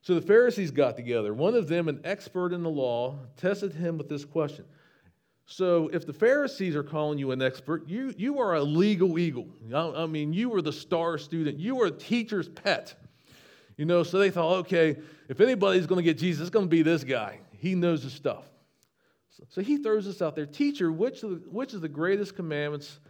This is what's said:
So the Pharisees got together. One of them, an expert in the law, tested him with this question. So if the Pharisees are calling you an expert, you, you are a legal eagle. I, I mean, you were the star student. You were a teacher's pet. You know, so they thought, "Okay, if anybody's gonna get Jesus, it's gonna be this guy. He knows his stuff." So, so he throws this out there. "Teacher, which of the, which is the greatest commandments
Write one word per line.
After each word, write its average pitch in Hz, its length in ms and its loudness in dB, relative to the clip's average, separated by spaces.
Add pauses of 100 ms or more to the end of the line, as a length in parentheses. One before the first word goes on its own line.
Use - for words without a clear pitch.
So 180 140 0
the 165 60 2
Pharisees 208 500 4
got 123 240 2
together. 117 400 -2
One 180 220 2
of 202 100 2
them, 170 220 0
an 143 160 -4
expert 180 480 -4
in 175 100 -6
the 165 80 -2
law, 131 480 -2 (180)
tested 196 360 -2
him 165 260 -4
with 143 100 -8
this 147 160 -6
question. 143 400 -4 (840)
So 175 460 2
if 165 140 -4
the 147 60 -10
Pharisees 220 640 2
are 147 80 -2
calling 151 340 -2
you 135 140 -2
an 127 100 -2
expert, 143 460 -4
you, 247 280 -6
you 277 220 -2
are 202 160 2
a 147 80 2
legal 170 560 4
eagle. 143 300 -2 (260)
I, 160 300 -2
I - 20 -4
mean, 151 260 -2
you 233 180 0
were 196 120 0
the 156 100 -2
star 165 460 -2
student. 147 400 -4
You 220 160 -2
were 240 120 4
a 180 40 2
teacher's 220 580 -2
pet. - 460 -2 (840)
You 151 100 -2
know, 175 160 4
so 175 160 0
they 196 120 6
thought, 180 280 2
"Okay, 160 400 4 (320)
if 131 100 0
anybody's 196 460 4
gonna 180 160 2
get 160 160 2
Jesus, 165 240 0
it's 175 80 -8
gonna 208 160 2
be 165 160 6
this 156 200 4
guy. 120 380 -4 (160)
He 185 180 -2
knows 170 280 2
his 131 100 -10
stuff." - 320 -6 (840)
So, - 180 -20
so - 140 -6
he 285 160 2
throws 214 260 2
this 196 160 -8
out 156 160 0
there. 151 80 -2
"Teacher, 180 480 0
which 180 300 -2
of 214 80 -6
the, 180 60 -4 (120)
which 262 240 -6
is 202 80 -8
the 160 80 -6
greatest 190 480 -2
commandments 147 720 -6